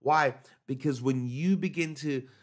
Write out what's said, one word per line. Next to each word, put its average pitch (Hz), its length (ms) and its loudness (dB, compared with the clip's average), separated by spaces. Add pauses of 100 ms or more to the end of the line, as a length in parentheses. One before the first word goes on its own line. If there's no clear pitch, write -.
Why? 143 340 4 (320)
Because 135 340 -2
when 127 260 0
you 156 300 2
begin 170 400 -2
to 139 260 -4 (200)